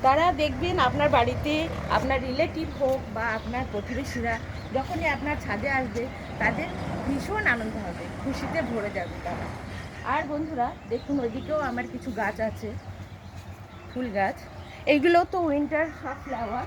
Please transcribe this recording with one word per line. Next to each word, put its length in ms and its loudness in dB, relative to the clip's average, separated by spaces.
তারা 220 8
দেখবেন 340 2
আপনার 280 4
বাড়িতে 360 4
আপনার 220 4
রিলেটিভ 380 0
হোক 200 4
বা 100 -2
আপনার 340 -2
প্রতিবেশীরা 600 -2
যখনই 400 0
আপনার 280 -2
ছাদে 240 -2
আসবে, 240 -2
তাদের 280 0
ভীষণ 360 0
আনন্দ 200 -2
হবে, 180 -6
খুশিতে 360 -2
ভরে 260 -2
যাবে 280 -4
তারা। 220 -4
আর 80 2
বন্ধুরা 340 0
দেখুন, 320 -2
ওইদিকেও 340 -2
আমার 220 -4
কিছু 180 -6
গাছ 160 0
আছে, 180 -8
ফুল 180 -4
গাছ, 180 2
এইগুলো 260 8
তো 60 0
উইন্টার 380 2
সব 220 -6
ফ্লাওয়ার। 420 -4